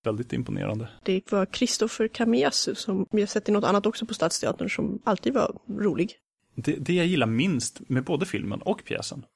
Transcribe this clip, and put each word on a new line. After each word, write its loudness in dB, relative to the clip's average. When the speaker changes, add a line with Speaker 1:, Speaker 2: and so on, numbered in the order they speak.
Speaker 1:
Väldigt -2
imponerande. -4
Speaker 2:
Det -2
var 2
Christopher 0
Kamiyasu 2
som -2
vi 4
har 0
sett -2
i 2
något 4
annat 4
också -2
på -8
Stadsteatern 0
som -2
alltid 0
var 0
rolig. 0
Speaker 1:
Det, -2
det -2
jag 4
gillar 4
minst 0
med 2
både 0
filmen -4
och -2
pjäsen, -8